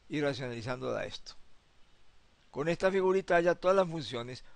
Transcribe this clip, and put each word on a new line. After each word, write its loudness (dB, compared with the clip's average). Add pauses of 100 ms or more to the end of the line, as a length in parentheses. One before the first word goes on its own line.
Y -4
racionalizando -4
da -2
esto. -10 (1160)
Con -2
esta 2
figurita 4
haya 6
todas 4
las 4
funciones -8 (120)